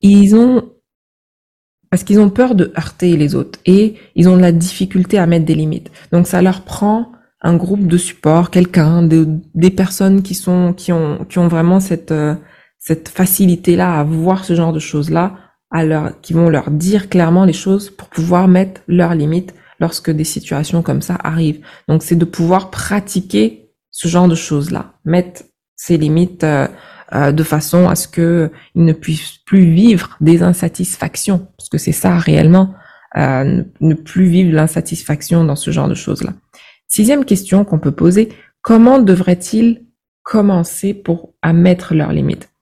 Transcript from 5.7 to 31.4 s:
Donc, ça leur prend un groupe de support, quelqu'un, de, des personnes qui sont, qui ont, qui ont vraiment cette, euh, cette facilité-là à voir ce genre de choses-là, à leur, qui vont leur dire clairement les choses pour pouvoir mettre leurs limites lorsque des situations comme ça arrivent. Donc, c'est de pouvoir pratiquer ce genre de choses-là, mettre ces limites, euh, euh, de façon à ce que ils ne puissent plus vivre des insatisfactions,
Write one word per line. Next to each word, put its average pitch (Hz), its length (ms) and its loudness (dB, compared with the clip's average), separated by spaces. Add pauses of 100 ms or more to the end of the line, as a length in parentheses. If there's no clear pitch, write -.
Donc, 175 160 2
ça 180 140 0
leur 185 200 0
prend 220 500 -4 (300)
un 170 140 0
groupe 185 320 -2
de 170 100 2
support, 170 520 0
quelqu'un, 170 540 2
de, 160 240 2 (260)
des 175 160 2
personnes 190 540 0
qui 190 100 -8
sont, 180 400 -2
qui 180 200 -6
ont, 160 320 -4
qui - 140 -6
ont 175 100 2
vraiment 170 320 2
cette, 175 300 -6
euh, 151 240 -2 (440)
cette 160 300 -6
facilité-là 180 920 0
à 147 40 0
voir 165 420 -2
ce 175 100 -2
genre 165 160 0
de 156 80 -4
choses-là, 165 560 -4 (340)
à 160 140 -4
leur, 156 380 -4
qui - 120 -10
vont 165 160 4
leur 143 220 -2
dire 185 380 -2
clairement 175 340 2
les 185 100 4
choses 196 360 -4
pour - 180 -20
pouvoir 175 400 0
mettre 185 400 2
leurs 175 280 0
limites 160 380 -4 (260)
lorsque 165 300 -6
des 151 140 -2
situations 160 580 -6
comme 143 200 -4
ça 180 200 -6
arrivent. 160 440 -4 (240)
Donc, 156 140 0
c'est 170 120 -2
de 170 100 2
pouvoir 180 460 -2
pratiquer 208 1000 -4 (180)
ce - 160 -8
genre 175 220 2
de 165 60 0
choses-là, 156 580 -6 (100)
mettre 180 400 -4 (320)
ces - 220 -2
limites, 160 480 -2
euh, 143 220 0 (460)
euh, 143 200 0
de 156 100 0
façon 175 460 0
à - 60 0
ce - 120 -8
que 170 440 -2 (240)
ils 170 100 2
ne 160 80 2
puissent - 520 -10
plus 190 200 4
vivre 180 560 2
des 165 220 4
insatisfactions, 180 1040 -4 (100)